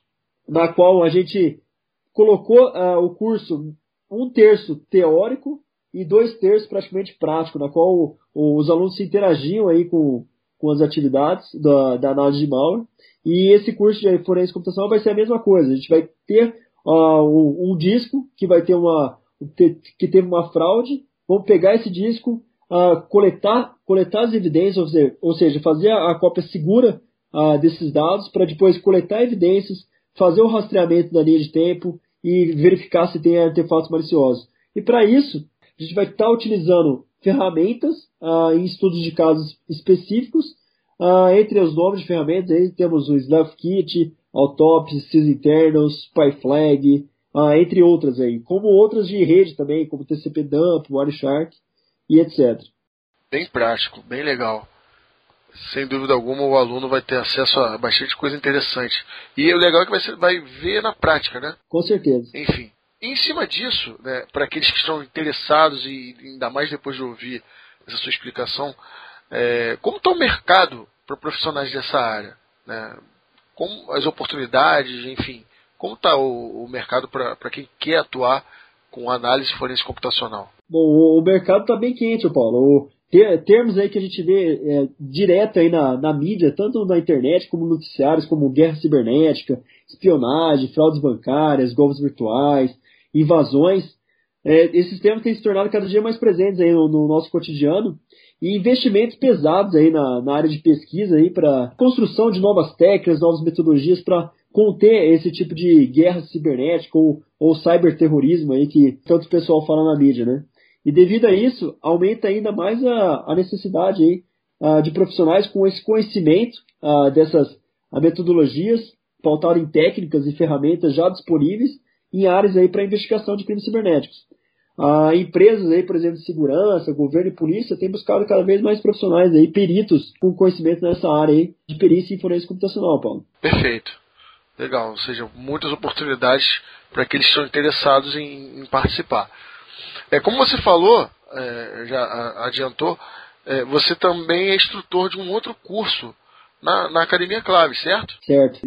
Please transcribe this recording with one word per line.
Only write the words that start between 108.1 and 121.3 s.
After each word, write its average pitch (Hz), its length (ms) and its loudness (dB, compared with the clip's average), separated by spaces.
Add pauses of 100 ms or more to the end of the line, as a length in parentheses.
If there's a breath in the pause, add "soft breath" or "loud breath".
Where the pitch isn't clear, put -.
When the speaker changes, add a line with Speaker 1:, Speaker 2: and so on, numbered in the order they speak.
Speaker 1:
aí 143 140 2
que 139 380 4
tanto 170 220 2
o - 20 -20
pessoal 160 360 0
fala 156 280 0
na 143 40 0
mídia, 131 280 2
né? 135 180 -4 (420)
E 147 60 0
devido 180 340 4
a 208 60 4
isso, 196 500 0
aumenta 185 460 -2
ainda 208 240 -4
mais 202 320 -4
a, 214 440 0
a 156 80 -4
necessidade 185 680 -2
aí, 180 200 2 (380)
ah, 156 200 4
de 156 100 -2
profissionais 175 560 0
com 190 180 -2
esse 190 160 -2
conhecimento, 214 760 0 (240)
ah, 143 280 2
dessas, 156 380 2 (420)
ah, 135 120 -4
metodologias 170 800 0 (400)
pautado 160 360 0
em 160 120 -4
técnicas 160 580 -2
e 147 60 -6
ferramentas 156 600 -2
já 165 140 0
disponíveis 185 640 -2 (400)